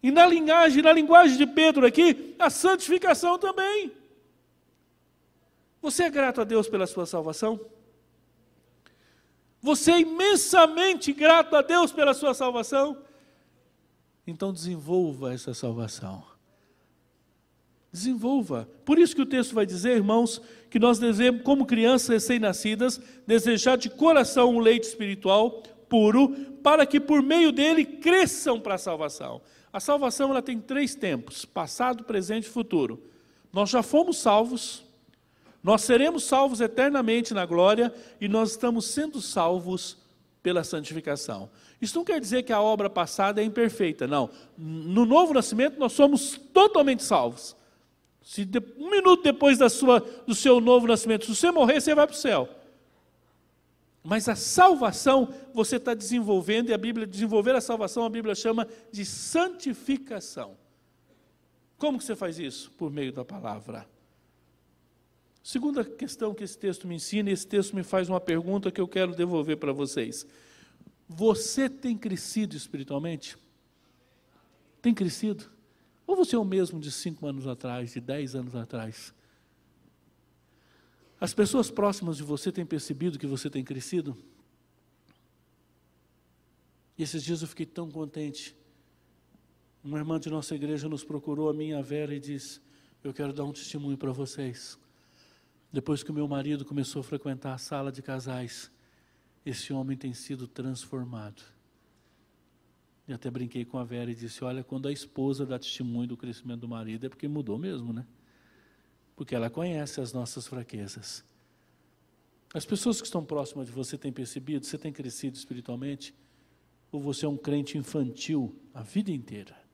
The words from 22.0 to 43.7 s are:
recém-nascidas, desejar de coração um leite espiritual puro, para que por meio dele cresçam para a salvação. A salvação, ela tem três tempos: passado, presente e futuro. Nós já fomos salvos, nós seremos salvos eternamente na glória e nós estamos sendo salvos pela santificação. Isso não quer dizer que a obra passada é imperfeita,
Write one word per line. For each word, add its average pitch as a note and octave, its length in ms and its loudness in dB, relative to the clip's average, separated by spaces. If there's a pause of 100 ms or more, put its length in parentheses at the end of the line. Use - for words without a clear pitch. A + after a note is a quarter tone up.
recém-nascidas, A3 920 0 (280)
desejar A3+ 500 4
de A#3+ 120 -4
coração C#4 680 4
um A#3 40 2
leite A3+ 260 4
espiritual G3+ 760 0 (260)
puro, A#3 420 6 (340)
para D4 220 6
que C#4+ 140 2
por C#4+ 220 4
meio D#4 300 4
dele D4 340 2
cresçam D#4+ 720 2
para G3+ 160 -4
a F3 40 -4
salvação. C#3+ 640 -8 (300)
A G3 80 -8
salvação, C#4 500 0
ela C4 120 0
tem B3+ 200 -6
três C4+ 340 -2
tempos: D3 500 -6
passado, A#3+ 580 -4
presente G#3+ 420 -4
e - 40 -16
futuro. D3+ 540 -2 (480)
Nós G3 180 0
já A#3+ 140 2
fomos E4+ 340 2
salvos, A#3 680 0 (800)
nós G#3+ 200 4
seremos C#4 420 2
salvos C4 380 2
eternamente A#3+ 720 0
na F#3+ 120 -2
glória G3+ 480 4 (260)
e G#3 80 -4
nós A3 240 2
estamos A#3 340 -2
sendo D4+ 360 -6
salvos F3+ 760 -2 (440)
pela F3 220 0
santificação. D3 840 -8 (300)
Isso - 160 -6
não E4+ 80 -2
quer E4+ 160 0
dizer A#3+ 240 -2
que B3 80 -4
a G#3+ 100 2
obra G#3+ 280 2
passada G3 520 -2
é G#3+ 40 0
imperfeita, G#3+ 640 -2